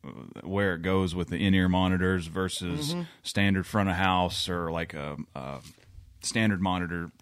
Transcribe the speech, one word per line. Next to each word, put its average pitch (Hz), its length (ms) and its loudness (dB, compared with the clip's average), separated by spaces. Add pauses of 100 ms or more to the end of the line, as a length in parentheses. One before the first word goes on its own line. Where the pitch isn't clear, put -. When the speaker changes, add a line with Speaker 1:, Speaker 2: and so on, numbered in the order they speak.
(420)
Speaker 1:
where 98 320 2
it 82 80 -4
goes 92 320 2
with 87 140 -2
the 85 160 0
in-ear 95 240 6
monitors 92 600 2
versus 90 640 -4
Speaker 2:
Mm-hmm. 175 100 -4 (200)
Speaker 1:
standard 98 440 2
front 98 240 2
of 87 60 0
house 92 520 2
or, 87 220 -2
like, 82 240 -4
a, 73 220 -8 (180)
a 67 240 -10 (640)
standard 107 400 2
monitor 87 480 0 (120)